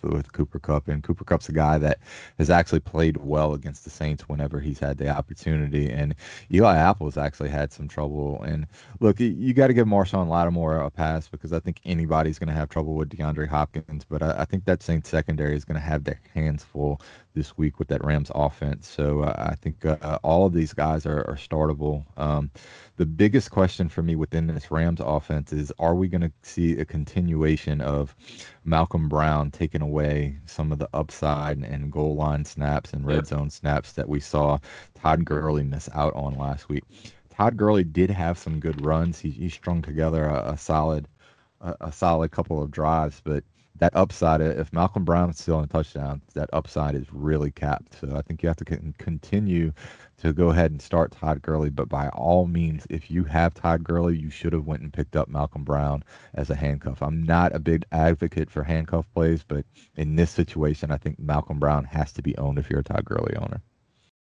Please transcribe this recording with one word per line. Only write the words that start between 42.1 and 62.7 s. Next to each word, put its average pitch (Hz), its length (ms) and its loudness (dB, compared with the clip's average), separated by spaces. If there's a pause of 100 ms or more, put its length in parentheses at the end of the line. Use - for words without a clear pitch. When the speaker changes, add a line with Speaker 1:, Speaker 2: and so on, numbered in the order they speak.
Speaker 1:
couple 80 320 -2
of 73 80 -4
drives, 78 540 0
but 73 200 -2 (360)
that 87 160 4
upside, 82 440 4
if 78 320 -2
Malcolm 90 320 0
Brown 85 280 4
is 78 80 -10
still 80 200 0
in 73 80 -2
touchdowns, 71 540 -4 (140)
that 73 180 -4
upside 73 400 -2
is 67 180 -6
really 73 380 0
capped. - 500 -6
So 69 160 -6
I 71 60 -4
think 80 220 -8
you 85 40 4
have 82 100 2
to - 80 -10
con-, 78 340 -6
continue 85 760 0 (440)
to 80 140 0
go 85 200 4
ahead 82 180 6
and 73 100 -8
start - 320 0
Todd 76 300 -4
Gurley, 78 300 0
but 69 180 -4
by 71 200 -2
all 87 360 4
means, 82 460 -2
if 78 180 -6
you 85 140 0
have 82 320 2
Todd 85 280 0
Gurley, 85 320 2
you 76 140 -4
should 80 240 -4
have 78 140 -2
went 73 160 -4
and 76 100 -12
picked 71 220 -4
up 76 120 0
Malcolm 73 360 -4
Brown 71 400 0 (320)
as 73 160 -4
a 71 40 -2
handcuff. 71 460 -4
I'm 78 220 -2
not 85 320 4
a - 40 -4
big 82 320 2
advocate 80 600 2
for 76 120 -4
handcuff 80 520 -2
plays, 82 300 2
but 71 200 -4 (300)
in 76 200 -2
this 85 140 4
situation, 76 640 -2
I 73 60 -2
think 76 220 -6
Malcolm 76 400 -2
Brown 71 260 2
has 76 280 -4
to - 80 -10
be - 160 -2
owned 69 220 -2
if 71 100 -4
you're 71 120 0